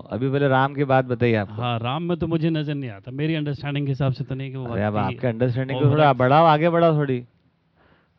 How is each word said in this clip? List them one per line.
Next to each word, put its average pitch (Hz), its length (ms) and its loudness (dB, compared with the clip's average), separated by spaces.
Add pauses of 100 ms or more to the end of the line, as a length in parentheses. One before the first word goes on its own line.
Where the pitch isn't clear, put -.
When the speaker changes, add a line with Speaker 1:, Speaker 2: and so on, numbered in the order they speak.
(100)
Speaker 1:
अभी 123 200 -2
पहले 143 180 2
राम 135 260 2
की 143 100 -2
बात 131 200 2
बताइए 120 300 0
आपको। 107 280 -2
Speaker 2:
हाँ, 120 160 -2
राम 127 240 -6
में 175 160 -2
तो 165 80 -4
मुझे 165 240 0
नजर 151 240 -4
नहीं 135 160 -8
आता, 98 200 -16
मेरी 151 240 -2
अंडरस्टैंडिंग 143 520 -4
के 139 60 0
हिसाब 135 200 0
से 143 120 -8
तो 135 100 -8
नहीं 135 160 -8
कि 131 60 -10
वो 131 100 -8
Speaker 1:
अरे, 104 160 -4
अब 104 100 0
Speaker 2:
भक्ति 104 220 -2
Speaker 1:
आपकी 131 120 -6
अंडरस्टैंडिंग 127 520 -2
को 143 60 2
Speaker 2:
और - 80 4
Speaker 1:
थोड़ा 147 200 6
Speaker 2:
भक्त 123 60 -2
Speaker 1:
बढ़ाओ, 135 280 6
आगे 156 240 4
बढ़ाओ 165 260 4
थोड़ी। 131 280 -2 (960)